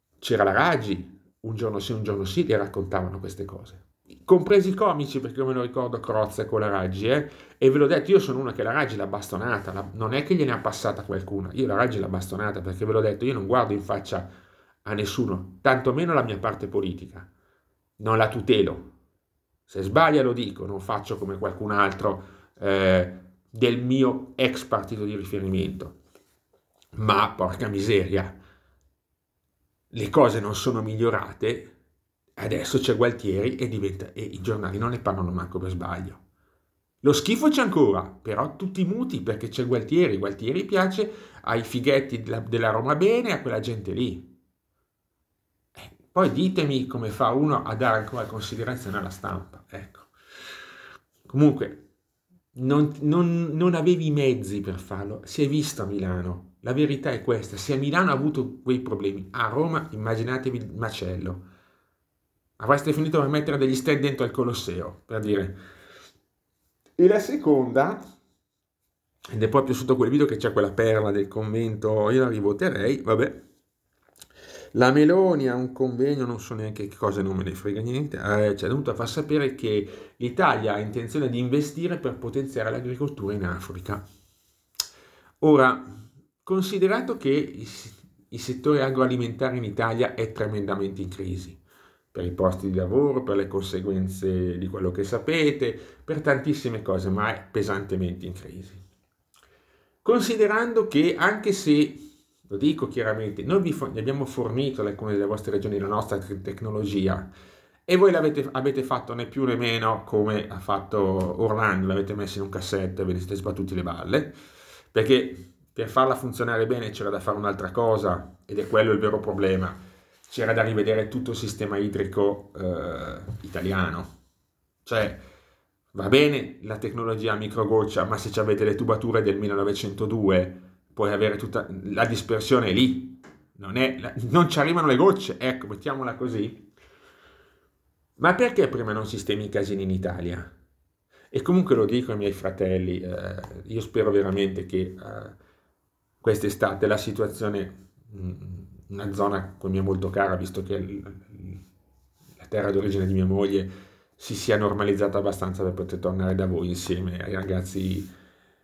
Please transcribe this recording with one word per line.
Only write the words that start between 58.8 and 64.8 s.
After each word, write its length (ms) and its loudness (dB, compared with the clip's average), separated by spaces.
problemi, 500 -4
a 160 -2
Roma 460 -2
immaginatevi 640 -2
il 180 -10
macello, 680 -6
avreste 360 2
finito 280 0
per 80 2
mettere 280 0
degli 180 2
stand 260 0
dentro 240 0
al 80 -4
Colosseo, 760 -4